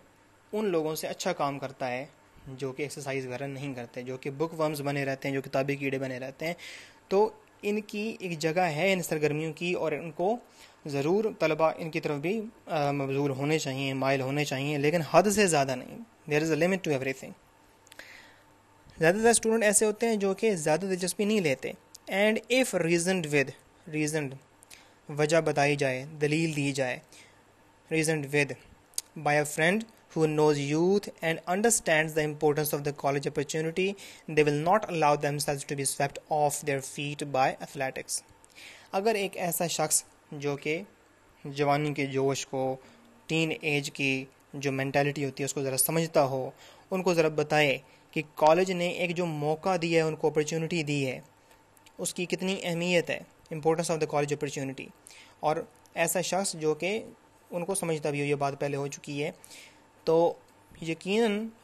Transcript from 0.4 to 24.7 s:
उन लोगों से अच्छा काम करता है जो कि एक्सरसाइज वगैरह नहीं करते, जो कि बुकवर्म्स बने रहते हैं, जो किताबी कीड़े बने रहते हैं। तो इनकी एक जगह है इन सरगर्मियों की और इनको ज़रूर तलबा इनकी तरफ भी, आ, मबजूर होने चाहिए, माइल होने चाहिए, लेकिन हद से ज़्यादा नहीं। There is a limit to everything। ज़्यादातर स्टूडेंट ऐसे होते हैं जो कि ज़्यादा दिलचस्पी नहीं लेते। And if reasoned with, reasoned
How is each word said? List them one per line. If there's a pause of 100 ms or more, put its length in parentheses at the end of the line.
उन
लोगों
से
अच्छा
काम
करता
है (400)
जो
कि
एक्सरसाइज
वगैरह
नहीं
करते,
जो
कि
बुकवर्म्स
बने
रहते
हैं,
जो
किताबी
कीड़े
बने
रहते
हैं। (540)
तो (220)
इनकी (140)
एक
जगह
है
इन
सरगर्मियों
की
और
इनको (500)
ज़रूर
तलबा
इनकी
तरफ
भी, (320)
आ,
मबजूर
होने
चाहिए,
माइल
होने
चाहिए,
लेकिन (100)
हद
से
ज़्यादा
नहीं। (320)
There
is
a
limit
to
everything। (1600)
ज़्यादातर
स्टूडेंट
ऐसे
होते
हैं
जो
कि
ज़्यादा
दिलचस्पी
नहीं
लेते। (380)
And (120)
if (100)
reasoned
with, (360)
reasoned (720)